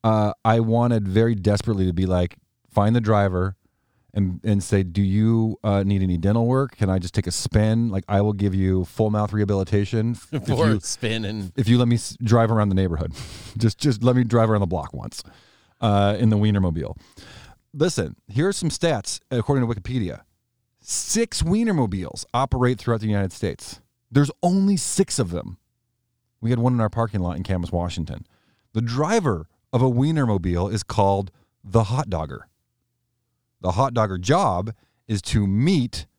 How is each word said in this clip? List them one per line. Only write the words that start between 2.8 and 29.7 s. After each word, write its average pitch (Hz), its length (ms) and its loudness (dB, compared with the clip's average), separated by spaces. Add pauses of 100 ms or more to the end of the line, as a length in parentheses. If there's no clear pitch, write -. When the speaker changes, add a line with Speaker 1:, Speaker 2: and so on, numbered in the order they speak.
Speaker 1:
the 120 60 2
driver 98 540 0 (580)
and, 92 300 0
and 101 200 2
say, 98 200 2
"Do 90 180 0
you, 110 640 2
uh, 101 200 2
need 98 180 2
any 92 160 2
dental 104 300 2
work? 131 300 0
Can 101 120 0
I 92 80 2
just 87 160 -4
take - 140 -2
a 90 40 -4
spin? 113 580 0
Like, 95 180 -4
I 101 140 2
will 104 120 2
give 98 220 0
you 95 300 2
full 107 260 0
mouth 104 220 0
rehabilitation 104 760 0
Speaker 2:
<laughs> - 200 -12
Speaker 1:
if 139 160 -6
Speaker 2:
For 143 220 2
Speaker 1:
you, 110 80 2
Speaker 2:
a 95 40 -4
spin 113 440 -6
and 101 300 -6
Speaker 1:
if 104 120 0
you 120 100 6
let 120 100 4
me 120 100 4
s-, - 260 -8
drive 113 280 4
around 107 180 2
the 95 60 0
neighborhood." 82 380 -2 (220)
<laughs> - 220 -16
Just, 107 220 0
just 113 240 0
let 123 120 4
me 127 80 4
drive 113 260 2
around 107 120 2
the 98 60 0
block 82 260 -6
once, - 300 -12 (580)
uh, 101 360 2
in 113 120 4
the 107 80 4
Wienermobile. 95 580 0 (800)
Listen, 139 420 -2 (120)
here 135 200 -2
are 196 60 -2
some 170 160 -4
stats 143 500 -4 (100)
according 127 380 0
to 117 80 -4
Wikipedia. 107 460 -6 (580)
Six - 640 -4
Wienermobiles 160 800 0 (100)
operate 127 460 0
throughout 113 220 -2
the 110 60 -4
United 101 260 0
States. - 480 -8 (280)
There's 143 220 2 (100)
only 196 360 2
six - 420 -2
of 95 120 -2
them. 87 260 -8 (840)
We 113 100 -2
had 123 80 0
one 123 140 2
in 120 80 0
our 107 80 0
parking 113 300 -2
lot 87 180 -2
in 92 60 -6
Camas, 90 280 -4
Washington. 85 540 -6 (480)
The 143 80 -2
driver 127 680 0 (260)